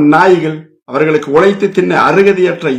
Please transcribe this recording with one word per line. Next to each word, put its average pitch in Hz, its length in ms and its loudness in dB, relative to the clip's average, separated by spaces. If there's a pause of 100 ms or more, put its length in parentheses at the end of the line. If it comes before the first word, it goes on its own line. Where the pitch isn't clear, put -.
நாய்கள், 156 520 2 (260)
அவர்களுக்கு 147 460 -2
உழைத்து 196 400 0
தின்ன 180 300 -2
அருகதையற்ற 180 800 0